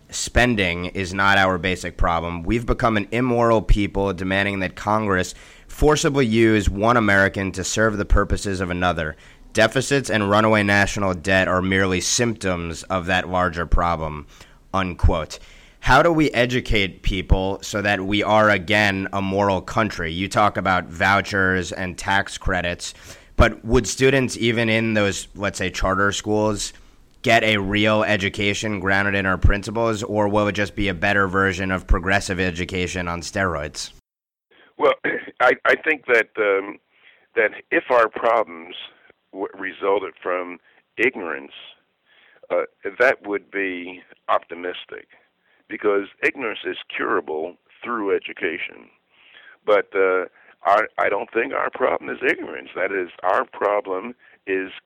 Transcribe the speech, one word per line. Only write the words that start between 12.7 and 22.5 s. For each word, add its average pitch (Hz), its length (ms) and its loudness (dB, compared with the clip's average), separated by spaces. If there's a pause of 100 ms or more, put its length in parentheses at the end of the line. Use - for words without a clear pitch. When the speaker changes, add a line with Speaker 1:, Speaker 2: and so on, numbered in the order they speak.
Speaker 1:
of 92 220 -4
that 90 220 0
larger 90 380 -2
problem," 80 600 0 (460)
unquote. 90 680 0 (420)
How 131 220 4
do 170 80 6
we 156 200 2
educate 117 720 0
people 95 580 0
so 101 220 -4
that 98 240 0
we 104 160 0
are, 107 260 6
again, 98 640 2
a 98 80 -2
moral 98 400 0
country? 92 500 -4
You 90 180 -4
talk 104 280 2
about 92 300 0
vouchers 92 840 0
and 90 260 -8
tax 98 400 -2
credits, 87 560 -4 (420)